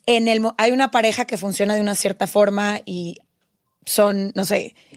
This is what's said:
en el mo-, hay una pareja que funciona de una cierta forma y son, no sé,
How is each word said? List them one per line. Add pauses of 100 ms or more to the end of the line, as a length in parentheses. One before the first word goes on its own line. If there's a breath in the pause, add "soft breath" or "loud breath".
en
el
mo-,
hay
una
pareja
que
funciona
de
una
cierta
forma
y (680)
son,
no
sé, (240 soft breath)